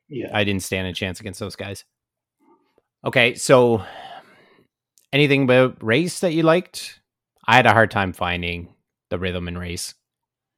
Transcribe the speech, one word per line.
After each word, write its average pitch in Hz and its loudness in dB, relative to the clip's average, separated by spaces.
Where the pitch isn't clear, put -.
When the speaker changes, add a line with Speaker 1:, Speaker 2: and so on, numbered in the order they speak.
Speaker 1:
Yeah. 120 -12
Speaker 2:
I 107 -2
didn't 98 -2
stand 95 -6
a 87 -8
chance 92 -8
against 101 -14
those 101 -10
guys. 98 -14
Okay, 120 2
so 123 4
anything 139 2
about 127 2
race 131 -2
that 180 0
you 160 0
liked? - -2
I 113 6
had 123 6
a 107 8
hard 110 4
time 95 -4
finding 87 -6
the 92 -4
rhythm 90 -6
in 87 -8
race. 87 -10